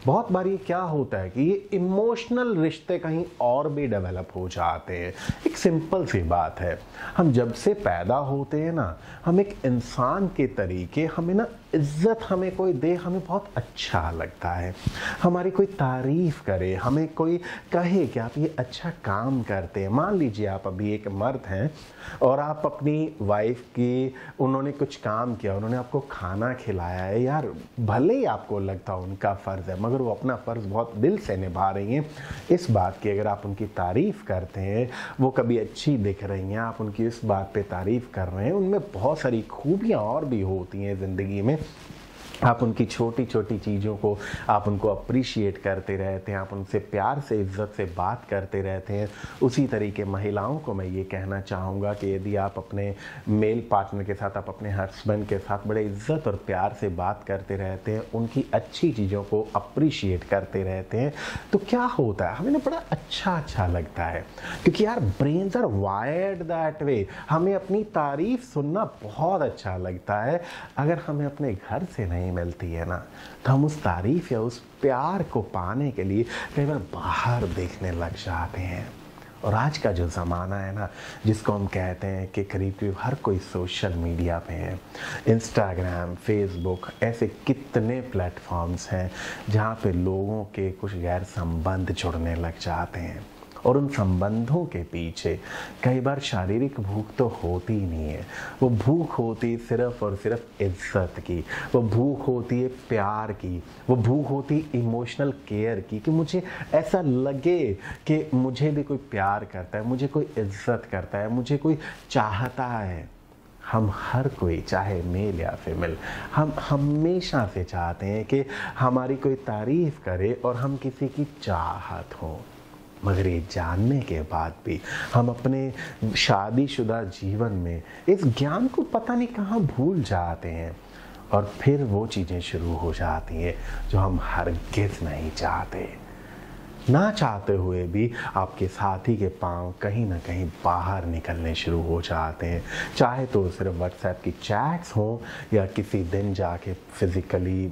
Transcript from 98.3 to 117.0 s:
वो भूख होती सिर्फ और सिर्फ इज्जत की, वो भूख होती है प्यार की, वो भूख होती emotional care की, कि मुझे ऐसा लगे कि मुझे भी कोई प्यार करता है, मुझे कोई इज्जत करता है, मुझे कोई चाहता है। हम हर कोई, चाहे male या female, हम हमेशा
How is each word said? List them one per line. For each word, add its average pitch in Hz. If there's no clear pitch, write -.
वो 127
भूख 139
होती 117
सिर्फ 120
और 101
सिर्फ 117
इज्जत 92
की, 87
वो 123
भूख 117
होती 123
है 127
प्यार 107
की, 90
वो 127
भूख 131
होती 139
emotional 120
care 107
की, 107
कि 160
मुझे 165
ऐसा 165
लगे 139
कि 156
मुझे 131
भी 147
कोई 143
प्यार 101
करता 92
है, 110
मुझे 131
कोई 151
इज्जत 110
करता 95
है, 104
मुझे 123
कोई 156
चाहता 107
है। 98
हम 110
हर 131
कोई, 85
चाहे 95
male 90
या 80
female, 82
हम 151
हमेशा 147